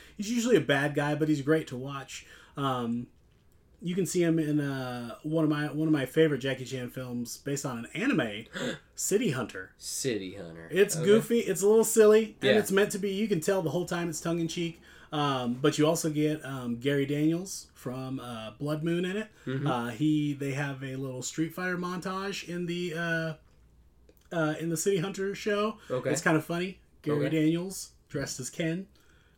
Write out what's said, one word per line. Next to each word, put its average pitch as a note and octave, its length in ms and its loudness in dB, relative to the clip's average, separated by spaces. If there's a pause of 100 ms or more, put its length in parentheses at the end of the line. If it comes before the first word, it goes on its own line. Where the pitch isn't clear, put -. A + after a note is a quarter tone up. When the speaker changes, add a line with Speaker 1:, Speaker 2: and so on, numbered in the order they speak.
(180)
Speaker 1:
He's G3+ 140 -4
usually A#3+ 240 4
a D#3+ 60 8
bad C#3 320 2
guy, D3 220 0
but D3+ 140 2
he's D3 120 2
great D#3 260 2
to C3 100 -10
watch. C#3 500 -12 (280)
Um, B2 520 -2 (720)
you F3 140 -4
can F#3 100 2
see F3+ 160 0
him E3 160 4
in, D3+ 220 2
uh, C3 640 -4
one D#3 200 0
of D3+ 60 4
my, D3+ 220 0
one D3+ 160 0
of D#3+ 40 4
my C#3 140 4
favorite D3+ 320 4
Jackie C3 280 -4
Chan B2 260 -6
films B2 460 -8
based C#3+ 280 -6
on B2 140 -6
an - 160 -10
anime, E3+ 580 0
<gasps> - 420 -8
City G#3 360 0
Hunter. G#2 480 -6
Speaker 2:
City G2 560 -4
Hunter. E2 340 -14
Speaker 1:
It's F#3 260 2
Speaker 2:
Okay. D#3+ 100 -2
Speaker 1:
goofy. A3 340 6
It's F#3 240 0
a G3 40 6
little A3 160 8
silly, G#3+ 600 6
and G#3 80 6
Speaker 2:
Yeah. G#3+ 80 6
Speaker 1:
it's G3 120 0
meant G3 200 4
to G3+ 80 -6
be. G3 100 -2
You G3 180 0
can F#3+ 120 2
tell F#3+ 240 2
the D3+ 80 -2
whole F3 160 0
time E3+ 220 -2
it's D3+ 120 -8
tongue E3+ 180 -2
in E3 80 0
cheek. E3+ 320 -4 (320)
Um, C3+ 440 0
but D3 220 2
you D3 100 4
also E3 220 2
get, D3+ 360 0
um, B2 320 -4
Gary C#3 280 0
Daniels D#3 680 0
from, C3 480 -8
uh, A2+ 300 -10
Blood D3 300 -4
Moon E3+ 220 0
in F#3 140 -2
it. A3 100 -6 (180)
Speaker 2:
Mm-hmm. C3+ 220 -2
Speaker 1:
Uh, A#2+ 220 -2
he, D3 440 2
they C#3 200 -4
have C#3 300 -6
a C3 120 -8
little C3 260 -6
Street D#3+ 320 -4
Fighter F3+ 240 -4
montage F#3 720 -6
in F3 180 -6
the, F3 300 -4
uh, E3 380 -2 (1000)
uh, D#3 260 0
in E3 100 -4
the E3 80 -2
City G3 220 2
Hunter G3 360 -4
show. G#3 420 -2 (120)
Speaker 2:
Okay. B2+ 220 -2
Speaker 1:
It's C#3+ 100 -2
kind D#3+ 160 4
of D3+ 80 -2
funny. F3+ 340 -4 (220)
Gary D3 240 0
Speaker 2:
Okay. D#3 160 2
Speaker 1:
Daniels E3+ 500 0 (160)
dressed C#3 320 -6
as B2 100 -8
Ken. E3+ 380 -4 (500)